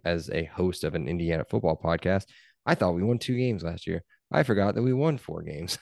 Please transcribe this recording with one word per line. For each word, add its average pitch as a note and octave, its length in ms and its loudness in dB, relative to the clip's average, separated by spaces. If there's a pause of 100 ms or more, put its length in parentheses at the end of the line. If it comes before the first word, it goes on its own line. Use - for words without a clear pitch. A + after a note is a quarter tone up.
as E2+ 240 -2
a E2 160 -2
host F2+ 380 -2
of D2+ 100 -2
an D#2 140 -2
Indiana E2+ 360 0
football E2 380 0
podcast, F2+ 440 2 (420)
I E3+ 80 4
thought F#2 200 2
we F2+ 80 0
won A#2 140 2
two B2 200 -2
games A#2 260 0
last E2 240 -6
year. E2+ 160 -4 (280)
I D3+ 120 4
forgot G2+ 320 2
that A#2 80 0
we B2+ 100 4
won C#3+ 240 0
four E2 240 -10
games D#2 400 -8